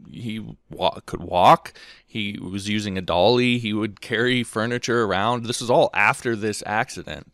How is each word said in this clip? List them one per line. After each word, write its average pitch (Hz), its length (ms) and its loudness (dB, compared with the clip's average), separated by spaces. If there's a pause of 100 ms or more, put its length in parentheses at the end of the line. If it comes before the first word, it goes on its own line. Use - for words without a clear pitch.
he 110 360 -10 (240)
wa-, - 360 -2
could - 160 -10
walk. 90 500 4 (340)
He 101 360 -8
was 95 260 -8
using 104 300 -2
a 95 40 -4
dolly. 120 580 4
He 110 120 -4
would 107 300 -4
carry 123 420 0
furniture 117 640 -2
around. 110 400 0
This 117 160 -4
was 117 80 -2
all 139 240 4
after 113 420 2
this 104 300 -4
accident, 104 680 -6